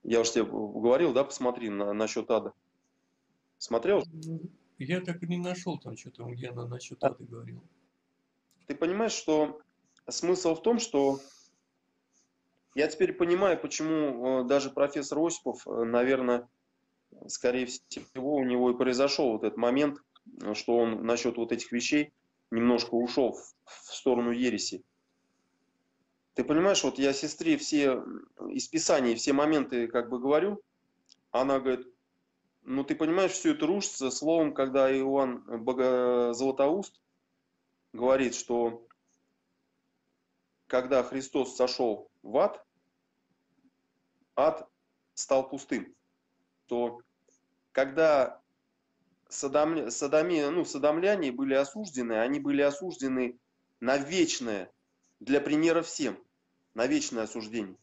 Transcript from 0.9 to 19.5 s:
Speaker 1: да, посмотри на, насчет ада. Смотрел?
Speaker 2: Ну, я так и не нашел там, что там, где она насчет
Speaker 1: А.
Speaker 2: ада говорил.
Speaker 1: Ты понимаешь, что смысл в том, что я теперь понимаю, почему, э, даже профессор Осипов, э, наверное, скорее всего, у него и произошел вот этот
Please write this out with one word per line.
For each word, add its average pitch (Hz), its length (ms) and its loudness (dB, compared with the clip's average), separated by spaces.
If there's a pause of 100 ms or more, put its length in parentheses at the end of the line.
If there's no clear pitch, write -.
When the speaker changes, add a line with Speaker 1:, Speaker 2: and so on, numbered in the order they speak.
Speaker 1:
да, 131 100 4
посмотри 123 460 -4
на, 101 240 -2
насчет 110 360 -2
ада. 104 220 0 (1040)
Смотрел? 170 540 0
Speaker 2:
Ну, 160 300 -10 (380)
я 160 200 -2
так 175 240 -8
и 165 40 -8
не 175 100 -2
нашел 180 420 -6
там, 117 160 -14
что - 160 -18
там, 120 220 -12
где 123 160 -10
она 120 180 -10
насчет 123 340 -12
Speaker 1:
А. 139 60 2
Speaker 2:
ада 127 160 -4
говорил. 117 400 -16 (1040)
Speaker 1:
Ты 139 80 -6
понимаешь, 202 380 -2
что 151 480 0 (480)
смысл 170 460 0
в 160 60 -12
том, 233 180 2
что 139 420 2 (1500)
я 143 120 2
теперь 175 260 0
понимаю, 175 460 2
почему, 139 800 0
э, 123 60 -2
даже 135 220 2
профессор 143 480 -2
Осипов, 160 480 -2
э, 113 180 -2
наверное, 123 640 2 (800)
скорее 127 380 -2
всего, - 680 -8
у 135 80 0
него 123 260 2
и 123 80 2
произошел 131 540 2
вот 110 120 -2
этот 107 140 -2